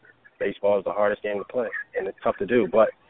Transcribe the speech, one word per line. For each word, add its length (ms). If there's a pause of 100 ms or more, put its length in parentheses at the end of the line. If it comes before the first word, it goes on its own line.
(400)
baseball 400
is 40
the 80
hardest 300
game 160
to 60
play, 240 (280)
and 120
it's 160
tough 140
to 80
do. 260
But 180 (200)